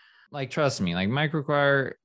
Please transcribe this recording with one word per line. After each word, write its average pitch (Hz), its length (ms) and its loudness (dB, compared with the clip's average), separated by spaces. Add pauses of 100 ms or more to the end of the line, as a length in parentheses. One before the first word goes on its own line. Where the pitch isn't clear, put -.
(320)
like, 135 200 -8
trust 143 280 0
me, 87 140 -2
like, 95 160 0
Microacquire 143 840 0 (120)